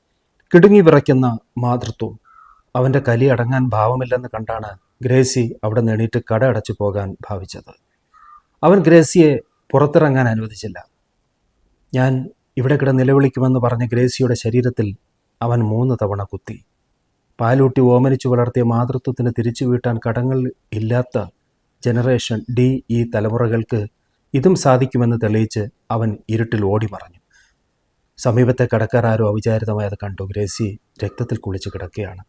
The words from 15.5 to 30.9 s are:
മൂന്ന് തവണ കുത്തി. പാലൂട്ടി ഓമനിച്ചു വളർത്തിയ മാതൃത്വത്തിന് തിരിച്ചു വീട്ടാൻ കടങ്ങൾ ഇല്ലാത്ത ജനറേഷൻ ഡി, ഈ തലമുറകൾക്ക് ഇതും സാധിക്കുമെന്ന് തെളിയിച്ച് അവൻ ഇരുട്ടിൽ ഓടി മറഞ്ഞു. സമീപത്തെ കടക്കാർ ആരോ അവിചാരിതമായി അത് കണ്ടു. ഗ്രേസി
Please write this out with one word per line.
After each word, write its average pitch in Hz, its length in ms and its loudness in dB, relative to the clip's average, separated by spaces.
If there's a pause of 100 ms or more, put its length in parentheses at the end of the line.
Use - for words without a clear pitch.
മൂന്ന് 113 320 0
തവണ 101 280 -4
കുത്തി. 101 340 -14 (840)
പാലൂട്ടി 131 420 2
ഓമനിച്ചു 127 480 2
വളർത്തിയ 120 340 0
മാതൃത്വത്തിന് 123 680 -2
തിരിച്ചു 117 340 -4
വീട്ടാൻ 123 320 -2
കടങ്ങൾ 123 420 -4 (340)
ഇല്ലാത്ത 117 440 -2 (680)
ജനറേഷൻ 120 560 0 (120)
ഡി, 123 160 2 (220)
ഈ 117 140 0
തലമുറകൾക്ക് 113 760 -2 (540)
ഇതും 180 220 4
സാധിക്കുമെന്ന് 123 680 2
തെളിയിച്ച് 110 420 -2 (280)
അവൻ 113 180 -2 (200)
ഇരുട്ടിൽ 113 360 -2
ഓടി 107 220 0
മറഞ്ഞു. - 320 -16 (1000)
സമീപത്തെ 123 480 2
കടക്കാർ 113 380 0
ആരോ 110 220 0
അവിചാരിതമായി 107 640 -2
അത് 101 80 -8
കണ്ടു. 98 260 -10
ഗ്രേസി 104 440 -6 (320)